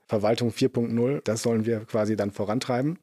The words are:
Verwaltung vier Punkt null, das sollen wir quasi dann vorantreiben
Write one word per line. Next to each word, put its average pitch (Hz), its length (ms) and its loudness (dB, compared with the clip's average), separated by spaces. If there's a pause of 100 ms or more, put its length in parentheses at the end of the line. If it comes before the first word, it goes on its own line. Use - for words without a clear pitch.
Verwaltung 113 420 2
vier 131 180 0
Punkt 117 240 0
null, 123 300 0
das 110 200 -2
sollen 113 220 2
wir 110 200 -2
quasi 107 320 0
dann 101 160 -2
vorantreiben 127 720 -2